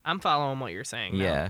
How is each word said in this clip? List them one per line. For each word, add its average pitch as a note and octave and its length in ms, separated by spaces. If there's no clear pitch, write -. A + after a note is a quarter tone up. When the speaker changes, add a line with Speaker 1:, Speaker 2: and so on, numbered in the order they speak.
Speaker 1:
I'm E3+ 140
following D3 400
what A2+ 140
you're G2+ 100
saying G2+ 340
now. F#2+ 60
Speaker 2:
Yeah, D#2+ 260